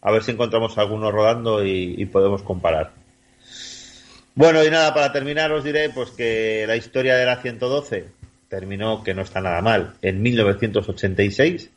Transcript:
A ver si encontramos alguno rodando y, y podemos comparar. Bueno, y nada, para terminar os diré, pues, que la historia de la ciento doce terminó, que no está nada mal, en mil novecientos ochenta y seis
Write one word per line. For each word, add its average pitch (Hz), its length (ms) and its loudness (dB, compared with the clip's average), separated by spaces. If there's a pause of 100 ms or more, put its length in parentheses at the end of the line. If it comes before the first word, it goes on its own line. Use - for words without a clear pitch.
A 98 100 0
ver 110 140 4
si 123 80 -4
encontramos 113 460 0
alguno 107 340 0
rodando 110 520 2
y, 92 320 -2
y 101 100 -6
podemos 98 360 2
comparar. 85 500 -2 (1400)
Bueno, 160 300 6
y 156 60 4
nada, 156 240 2
para 143 180 2
terminar 147 400 -2
os 151 100 -2
diré, 151 280 -2
pues, 127 200 -8
que 110 560 -2
la 113 100 0
historia 131 400 0
de 127 100 2
la 123 160 -2
ciento 123 260 -6
doce 123 380 -4 (420)
terminó, 101 560 -6
que 95 100 -4
no 95 80 -6
está 95 200 -6
nada 87 180 -2
mal, 101 420 2
en 95 200 0
mil 120 140 2
novecientos 101 520 2
ochenta 95 340 -2
y 101 80 2
seis 160 460 -2